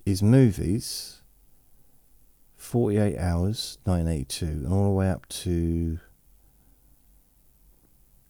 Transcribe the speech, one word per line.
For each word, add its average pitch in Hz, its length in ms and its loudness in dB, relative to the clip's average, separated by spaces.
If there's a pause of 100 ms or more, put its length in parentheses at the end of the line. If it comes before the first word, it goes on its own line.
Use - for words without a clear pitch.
his 98 160 -2
movies, 110 1000 2 (1400)
forty-eight 104 600 0
Hours, 90 680 -2
nineteen 85 240 0
eighty-two, 78 360 -4
and 78 280 -4
all 98 100 2
the 101 60 2
way 95 200 2
up - 200 -6
to, 85 680 -2 (2250)